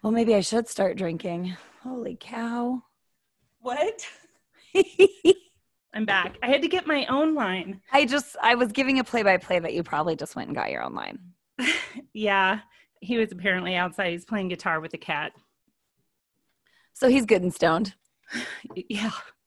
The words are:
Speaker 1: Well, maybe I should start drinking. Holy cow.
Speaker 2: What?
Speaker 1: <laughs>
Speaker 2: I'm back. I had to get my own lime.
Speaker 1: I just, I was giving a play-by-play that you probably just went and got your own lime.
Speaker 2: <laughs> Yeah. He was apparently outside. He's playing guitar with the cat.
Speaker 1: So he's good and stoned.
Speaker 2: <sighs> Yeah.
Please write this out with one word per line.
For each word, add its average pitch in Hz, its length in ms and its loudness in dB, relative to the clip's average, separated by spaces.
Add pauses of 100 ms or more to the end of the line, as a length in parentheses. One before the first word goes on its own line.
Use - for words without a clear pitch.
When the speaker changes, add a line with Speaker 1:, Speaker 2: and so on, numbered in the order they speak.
Speaker 1:
Well, 214 100 0
maybe 233 220 4
I 202 60 6
should 226 280 -2
start - 280 0
drinking. 175 600 -6 (260)
Holy 247 380 -10
cow. 240 640 -6 (760)
Speaker 2:
What? 294 460 -4 (680)
Speaker 1:
<laughs> 381 100 6 (1080)
Speaker 2:
I'm 220 100 -2
back. 190 380 0
I 240 60 -2
had 269 140 4
to 330 60 0
get 359 180 -2
my 294 200 0
own 302 280 2
lime. 190 460 -4 (120)
Speaker 1:
I 285 140 6
just, 269 340 -2
I 233 140 6
was 240 180 0
giving 269 280 2
a 240 40 0
play-by-play 190 560 2
that 165 140 -6
you 170 80 -2
probably 160 320 0
just - 220 -10
went - 120 -8
and - 80 -4
got 64 140 -4
your 65 120 -6
own 64 120 -8
lime. - 260 -10 (380)
Speaker 2:
<laughs> 254 100 -2 (440)
Yeah. 202 480 2 (400)
He 226 160 -4
was 220 140 0
apparently 185 460 -2
outside. 180 340 -2
He's 170 140 -8
playing 196 240 -4
guitar 170 320 -2
with 160 100 -12
the 165 80 -12
cat. 151 340 -6 (1600)
Speaker 1:
So 262 140 2
he's 254 180 4
good 202 160 4
and 180 120 -2
stoned. 170 400 2 (380)
Speaker 2:
<sighs> - 420 -12 (140)
Yeah. 214 220 -4 (360)